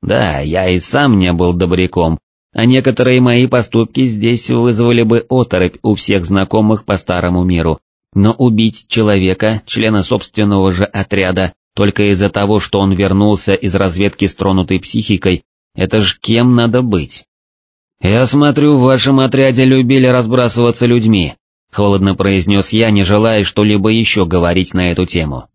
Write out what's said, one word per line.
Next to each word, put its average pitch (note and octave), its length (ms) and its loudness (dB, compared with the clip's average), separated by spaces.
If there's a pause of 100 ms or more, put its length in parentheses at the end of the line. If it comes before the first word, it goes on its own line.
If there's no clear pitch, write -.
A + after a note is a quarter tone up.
Да, E2+ 380 -2
я E2+ 280 -2
и F2+ 100 0
сам C3 400 0
не F#2 140 2
был F2 220 0
добряком, F2 640 -2 (340)
а A2+ 140 0
некоторые B2+ 540 2
мои B2 260 2
поступки A#2 600 -2
здесь A#2 440 -2
вызвали A#2+ 540 2
бы A#2 260 0
оторопь G2 520 0
у A2 120 0
всех F#2+ 320 -2
знакомых G2+ 580 0
по G2 140 -2
старому F2+ 460 -2
миру. E2 340 0 (360)
Но G#2 180 2
убить A2 560 0
человека, G#2 760 0
члена A2 380 -2
собственного G2+ 720 -2
же F2+ 120 0
отряда, F#2+ 720 -4 (200)
только G2+ 360 0
из-за G2 180 0
того, G2+ 320 0
что - 200 -4
он G2 120 0
вернулся G2 640 0
из F#2 200 -4
разведки G2 520 -2
с - 80 -4
тронутой F#2+ 460 -2
психикой, G2 640 -2 (300)
это F#2+ 280 -2
ж - 180 -2
кем A#2+ 340 2
надо A#2 280 0
быть? F#2+ 420 -4 (800)
«Я A2 240 2
смотрю, D3 500 2
в B2+ 60 2
вашем C3 380 2
отряде C3 440 2
любили C3 420 2
разбрасываться A#2+ 800 0
людьми», A2 480 2 (380)
холодно G2 420 0
произнес G2 560 0
я, A2 200 0
не G2+ 140 2
желая G#2 400 2
что-либо G#2 460 0
еще A2 360 0
говорить F2 480 -2
на F2+ 160 0
эту F2 160 -2
тему. D2+ 480 -6